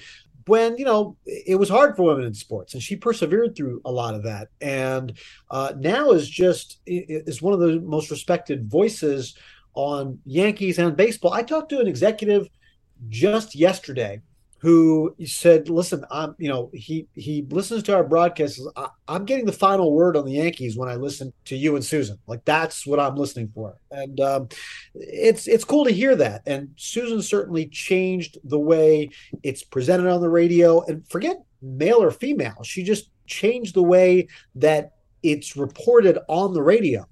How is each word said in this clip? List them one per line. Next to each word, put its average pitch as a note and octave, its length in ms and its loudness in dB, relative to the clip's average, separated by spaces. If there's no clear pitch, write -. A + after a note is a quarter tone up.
when, A3+ 300 2
you C4+ 80 -6
know, G#3+ 400 0
it - 300 -4
was G3 140 2
hard C4 260 4
for F#3 80 0
women D3 200 2
in A2+ 120 -8
sports, G#2 400 -12
and B2+ 80 -10
she - 120 -8
persevered A3 600 -2
through B2+ 280 -8
a C3 80 -8
lot A#2 220 -4
of G#2+ 80 -10
that. G#2+ 280 -10
And, C3 520 -6
uh, C3+ 260 -6
now A3 360 0
is E3 180 4
just, - 480 0
i-, F3+ 220 -6
i-, D#3 160 -8
is D3 160 -10
one G3 140 0
of F#3 40 0
the E3 200 2
most D#3 320 -6
respected D3 580 -4
voices D3 640 -2
on C#3 500 -6
Yankees F#3+ 540 -2
and E3+ 180 2
baseball. G#3 380 2
I A3+ 80 -2
talked D#4 280 -4
to C#4 100 -4
an A3+ 80 2
executive G3+ 600 0
just G3+ 460 0
yesterday C3 680 -2
who D#3+ 540 4
said, D#3+ 440 4
"Listen, E3+ 400 -2
I'm, D3+ 300 -8
you D#3 100 -6
know, B2 240 -6
he, D#3 400 -10
he D3 360 -8
listens G3 340 -4
to G3+ 100 0
our F3+ 100 4
broadcast. E3 560 2
I, C3+ 120 -10
I'm F3 180 -6
getting B3+ 200 -2
the G3+ 60 0
final F#3+ 420 2
word E3 240 4
on C#3+ 80 0
the C3 60 -8
Yankees C#3 440 -4
when B2+ 140 -6
I B2 60 -8
listen C3+ 380 -10
to C3+ 100 -10
you D3 200 0
and C3+ 100 -4
Susan. B2+ 400 -4
Like, A#2 200 -12
that's D#3 420 -2
what C#3+ 120 0
I'm C#3 160 0
listening B2+ 380 -6
for." G#2+ 240 -14
And, C#3 300 -12
um, C3+ 280 -2
it's, - 520 0
it's A3+ 180 2
cool D4 200 2
to B3 60 2
hear B3 240 4
that. A#2 320 0
And C#3 300 -6
Susan A#3 440 -6
certainly E3+ 460 -4
changed F#3 760 -4
the C#3+ 140 -2
way D#3 520 4
it's C3 180 -8
presented F3+ 480 0
on F3 120 2
the E3+ 100 0
radio, E3+ 500 6
and D#3+ 260 -10
forget D#4 360 -6
male D3 400 2
or F3 80 4
female. G#3+ 540 -6
She - 180 -10
just G3+ 300 -2
changed A3 480 -4
the F#3 80 4
way F3+ 460 6
that D3+ 380 2
it's D3+ 340 -2
reported F#3 640 4
on F#3 280 -2
the D3+ 80 0
radio. E3 480 2